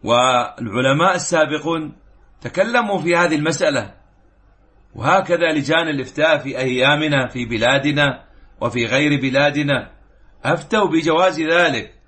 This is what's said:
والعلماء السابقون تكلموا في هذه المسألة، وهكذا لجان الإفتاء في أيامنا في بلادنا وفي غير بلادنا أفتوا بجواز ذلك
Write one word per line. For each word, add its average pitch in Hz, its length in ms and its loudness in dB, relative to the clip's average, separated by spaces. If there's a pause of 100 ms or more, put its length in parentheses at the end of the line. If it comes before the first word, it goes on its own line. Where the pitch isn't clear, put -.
والعلماء 127 1120 2
السابقون 156 800 -2 (440)
تكلموا 208 580 -2
في 165 180 0
هذه 170 180 2
المسألة، 151 600 -2 (1000)
وهكذا 165 580 0
لجان 156 360 0
الإفتاء 147 500 0
في 131 200 -8
أيامنا 131 720 0
في 123 160 -6
بلادنا 135 800 0 (360)
وفي 117 260 -2
غير 143 340 0
بلادنا 139 680 0 (540)
أفتوا 170 440 0
بجواز 160 520 2
ذلك 160 540 0 (140)